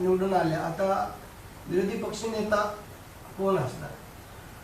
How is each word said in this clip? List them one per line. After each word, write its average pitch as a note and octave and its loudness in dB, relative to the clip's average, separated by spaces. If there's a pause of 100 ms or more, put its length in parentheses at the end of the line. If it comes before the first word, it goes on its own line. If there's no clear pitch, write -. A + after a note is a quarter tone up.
निवडून F#3 4
आल्या, E3 4
आता F#3+ 2 (600)
विरोधी G3 2
पक्ष A3 -4
नेता G#3 2 (640)
कोण F#3+ 4
असणार? C#3+ -4 (720)